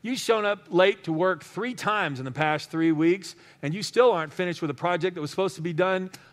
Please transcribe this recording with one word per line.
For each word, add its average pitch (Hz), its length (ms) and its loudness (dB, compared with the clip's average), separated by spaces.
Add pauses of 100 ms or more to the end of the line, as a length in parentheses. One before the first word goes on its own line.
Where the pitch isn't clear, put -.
You've 247 160 -4
shown 220 280 2
up 202 240 -2
late 185 340 4
to 165 80 -4
work 175 320 0
three 233 300 -8
times 185 460 -2
in 131 40 -8
the 131 80 -6
past 151 380 0
three 165 200 2
weeks, 165 460 0 (240)
and 143 140 -4
you 202 80 -6
still 233 300 4
aren't 156 200 -2
finished 180 300 -4
with 156 80 -2
a 139 40 -6
project 175 400 -2
that 170 60 -10
was 147 100 -6
supposed 190 260 -2
to 160 60 -10
be 170 120 -4
done 185 360 0 (220)